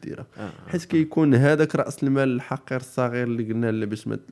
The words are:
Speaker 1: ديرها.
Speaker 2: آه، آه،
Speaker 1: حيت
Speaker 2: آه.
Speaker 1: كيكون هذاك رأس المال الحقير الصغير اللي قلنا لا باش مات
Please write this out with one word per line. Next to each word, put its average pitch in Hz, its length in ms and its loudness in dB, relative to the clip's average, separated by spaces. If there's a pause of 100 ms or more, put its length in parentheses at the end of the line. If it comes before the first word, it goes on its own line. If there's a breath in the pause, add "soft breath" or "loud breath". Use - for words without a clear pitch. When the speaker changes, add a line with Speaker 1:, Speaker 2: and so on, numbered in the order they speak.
Speaker 1:
ديرها. - 220 -12 (120)
Speaker 2:
آه، 104 40 -12
آه، 104 100 -10 (160)
Speaker 1:
حيت 170 140 -4
Speaker 2:
آه. - 60 -16
Speaker 1:
كيكون 156 480 4
هذاك 143 400 4
رأس - 280 -2
المال 135 260 2
الحقير 127 500 -6
الصغير 123 440 -2
اللي 117 200 -2
قلنا 113 280 -2
لا 110 140 -2
باش 107 220 -6
مات 110 120 -4 (120)